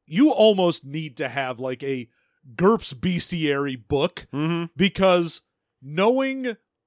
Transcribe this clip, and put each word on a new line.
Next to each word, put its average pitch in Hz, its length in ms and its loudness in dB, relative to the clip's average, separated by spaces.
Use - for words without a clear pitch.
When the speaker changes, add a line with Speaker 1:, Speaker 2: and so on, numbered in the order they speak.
Speaker 1:
you 254 240 4
almost 196 520 4
need 143 340 -10
to 139 120 -6
have, 127 300 -6
like, 131 240 -8
a 131 260 -6
gerps 196 380 2
bestiary 143 840 -2
book, 147 440 -2
Speaker 2:
Mm-hmm. 165 340 -2
Speaker 1:
because 180 640 2
knowing 247 720 -2